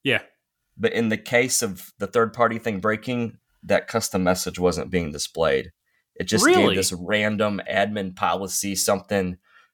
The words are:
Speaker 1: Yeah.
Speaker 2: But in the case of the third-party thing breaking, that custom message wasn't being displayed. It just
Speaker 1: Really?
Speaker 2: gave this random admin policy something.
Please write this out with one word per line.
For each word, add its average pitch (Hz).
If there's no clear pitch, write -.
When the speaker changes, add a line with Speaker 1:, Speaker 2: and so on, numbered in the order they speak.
Speaker 1:
Yeah. 123
Speaker 2:
But 107
in 113
the 107
case 123
of 92
the -
third-party 113
thing 104
breaking, 110
that -
custom 104
message 90
wasn't 90
being 85
displayed. 76
It -
just 185
Speaker 1:
Really? -
Speaker 2:
gave 98
this 95
random 104
admin 101
policy 95
something. 95